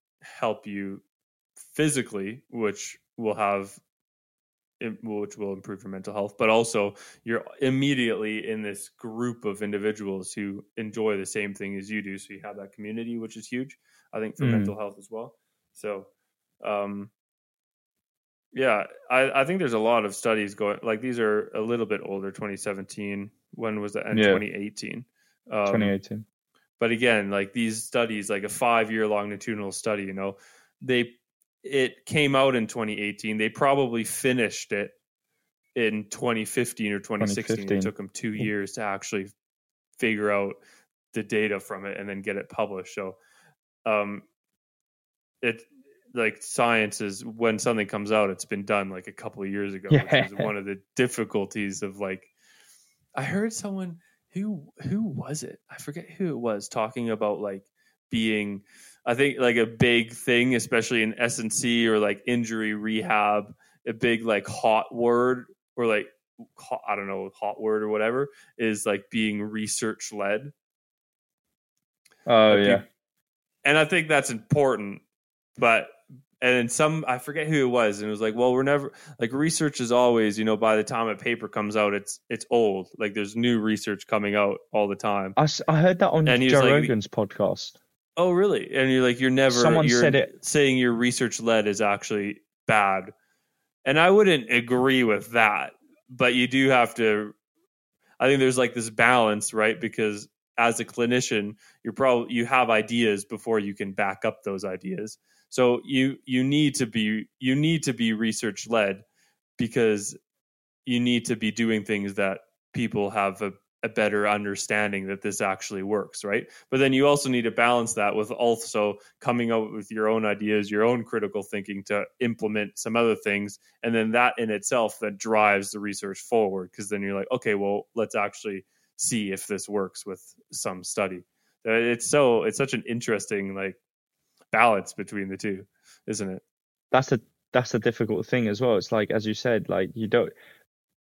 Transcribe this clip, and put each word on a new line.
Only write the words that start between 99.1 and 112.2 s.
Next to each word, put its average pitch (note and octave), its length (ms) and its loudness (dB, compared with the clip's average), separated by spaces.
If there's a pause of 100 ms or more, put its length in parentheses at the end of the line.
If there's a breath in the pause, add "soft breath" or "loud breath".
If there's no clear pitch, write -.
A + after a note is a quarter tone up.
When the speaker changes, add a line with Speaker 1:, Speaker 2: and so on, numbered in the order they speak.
Speaker 1:
right? A2 260 2
Because G#2+ 500 -4 (300)
as A#2 220 2
a A2+ 40 -8
clinician, A#2 720 -2 (260 soft breath)
you're A2+ 120 -8
prob-, B2 360 2
you A#2 140 0
have B2+ 240 2
ideas A2 580 2
before A2+ 320 -2
you G2+ 160 -2
can G2 180 -8
back G2 340 -4
up A2 160 -4
those G2 220 -6
ideas. F#2 540 -8 (300)
So B2 360 2
you, C3 420 0
you B2+ 180 2
need C#3+ 320 2
to B2+ 100 0
be, G#2+ 420 -2 (120)
you C3 160 0
need D#3 280 2
to C3 100 -2
be A2+ 180 0
research A2 560 -4
led G#2 340 0 (540)
because A2 600 0 (680)
you A#2+ 160 0
need B2 240 2
to B2 120 -2
be G#2+ 140 -2
doing A2 340 0
things G2+ 300 -4
that G2 260 -2 (320)